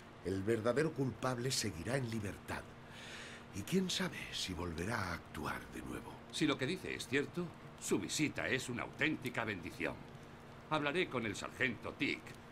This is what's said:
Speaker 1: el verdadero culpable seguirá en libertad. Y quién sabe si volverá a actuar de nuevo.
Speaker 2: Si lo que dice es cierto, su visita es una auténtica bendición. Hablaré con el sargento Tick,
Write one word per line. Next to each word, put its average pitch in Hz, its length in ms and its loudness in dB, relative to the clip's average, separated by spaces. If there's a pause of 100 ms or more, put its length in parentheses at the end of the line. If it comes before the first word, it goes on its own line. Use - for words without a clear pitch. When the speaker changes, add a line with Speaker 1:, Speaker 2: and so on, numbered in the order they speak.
(240)
Speaker 1:
el 95 180 2
verdadero 117 500 6
culpable 127 580 2
seguirá 110 460 2
en 123 140 2
libertad. 101 520 -2 (920)
Y 98 80 -4
quién 185 260 2
sabe - 300 0 (140)
si - 200 -2
volverá 87 460 0
a 90 160 0
actuar - 460 -4 (120)
de - 80 -6
nuevo. - 320 -6 (180)
Speaker 2:
Si - 160 4
lo 139 120 6
que 131 80 2
dice 143 280 -2
es - 140 -4
cierto, 143 380 2 (340)
su - 180 4
visita 90 500 2
es 127 200 2
una 117 140 -2
auténtica - 640 0
bendición. 82 480 -2 (760)
Hablaré 151 400 4
con 123 160 2
el 101 100 2
sargento 104 600 0
Tick, 113 260 2 (320)